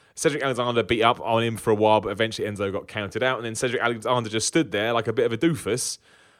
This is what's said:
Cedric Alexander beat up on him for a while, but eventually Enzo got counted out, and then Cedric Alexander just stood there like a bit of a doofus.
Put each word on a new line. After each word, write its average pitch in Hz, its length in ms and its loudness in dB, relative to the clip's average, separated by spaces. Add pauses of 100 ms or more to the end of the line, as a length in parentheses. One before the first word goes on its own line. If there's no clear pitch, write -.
(140)
Cedric 143 280 -2
Alexander 120 400 0
beat 110 200 0
up 117 200 4
on 113 200 2
him 117 140 -2
for - 140 0
a 107 40 4
while, 107 280 6
but 104 80 -4
eventually 110 360 -2
Enzo 101 240 -2
got 95 180 -6
counted 110 340 -6
out, 127 160 0
and 117 80 -8
then 113 80 -6
Cedric 120 260 -2
Alexander 117 480 0
just 107 180 -2
stood 151 260 0
there 107 200 0
like 117 160 0
a 110 60 -2
bit 117 100 2
of 117 80 0
a 113 60 -2
doofus. 131 580 -2 (440)